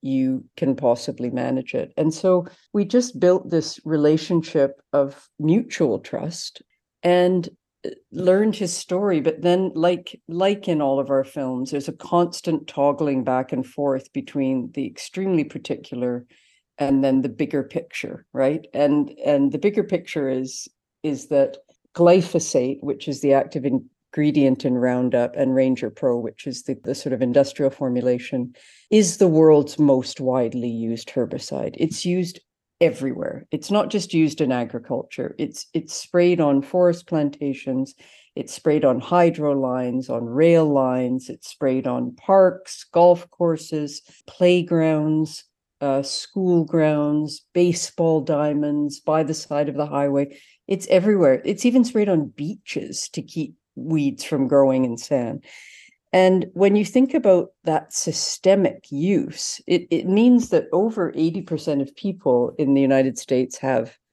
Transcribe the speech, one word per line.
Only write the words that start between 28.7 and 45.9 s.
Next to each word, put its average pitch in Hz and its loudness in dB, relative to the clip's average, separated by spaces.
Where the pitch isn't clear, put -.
is 202 4
the 190 4
world's 156 6
most 139 2
widely 123 -2
used 117 -8
herbicide. - -6
It's - -4
used 180 -2
everywhere. - -2
It's 151 -8
not 208 0
just - -6
used 160 0
in 139 0
agriculture. 120 -6
It's, - -8
it's - -8
sprayed 175 2
on 143 2
forest 175 0
plantations. 139 -4
It's 151 -10
sprayed 151 0
on 135 4
hydro 165 2
lines, 127 -4
on 120 -4
rail 160 4
lines. 127 0
It's - -16
sprayed 131 -2
on 123 -6
parks, 190 2
golf 175 4
courses, 156 -4
playgrounds, 160 2
uh, 139 0